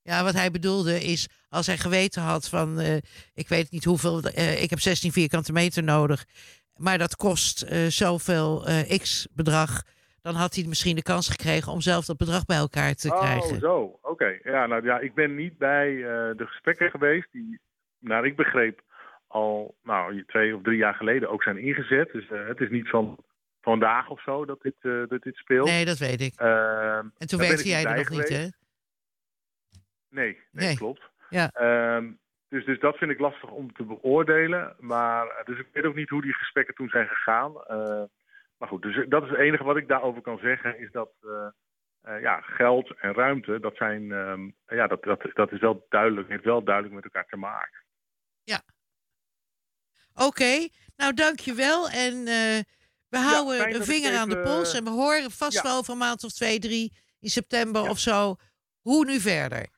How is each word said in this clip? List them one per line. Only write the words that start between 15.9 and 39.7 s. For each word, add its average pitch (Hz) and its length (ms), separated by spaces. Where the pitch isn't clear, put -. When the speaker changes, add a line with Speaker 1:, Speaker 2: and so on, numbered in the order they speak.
Speaker 2:
eh, 117 420
de 113 100
gesprekken 170 420
geweest 151 420
die, 113 280
naar 113 260
ik 139 100
begreep, 120 460
al, 107 560
nou, 98 420
twee 110 300
of 95 60
drie 113 160
jaar 104 180
geleden 113 340
ook 107 140
zijn 98 140
ingezet. 135 540
Dus, 107 180
eh, 104 180
het 117 120
is 117 100
niet 117 200
van 107 280
vandaag 113 480
of 143 120
zo 143 240
dat 139 160
dit, 143 180
eh, 120 280
dat 123 140
dit 131 140
speelt. 135 320
Speaker 1:
Nee, 170 180
dat 170 120
weet 127 240
ik. 131 140
Speaker 2:
Ehm, 117 140
Speaker 1:
En 110 760
toen - 0
Speaker 2:
daar 185 100
ben 175 100
Speaker 1:
werkte 156 160
Speaker 2:
ik 196 60
Speaker 1:
jij 170 100
Speaker 2:
niet 156 80
Speaker 1:
er 113 60
Speaker 2:
bij 123 100
Speaker 1:
nog - 60
niet, 151 180
Speaker 2:
geweest. 151 160
Speaker 1:
hè? 185 60
Speaker 2:
Nee, 123 300
nee, 165 140
Speaker 1:
Nee. 156 120
Speaker 2:
klopt. 113 240
Speaker 1:
Ja. 170 220
Speaker 2:
Ehm, 117 600
dus, 135 180
dus 131 140
dat 147 180
vind 156 140
ik 135 80
lastig 139 300
om 123 240
te 120 100
beoordelen. 156 960
Maar, 117 480
eh, 113 180
dus 123 140
ik 131 140
weet 151 120
ook 147 100
niet 151 140
hoe 143 120
die 135 120
gesprekken - 420
toen 127 140
zijn 113 180
gegaan. 113 580
Eh, 107 380
maar 117 120
goed, 92 120
dus 107 280
dat 147 140
is 131 60
het 135 100
enige 147 240
wat 143 140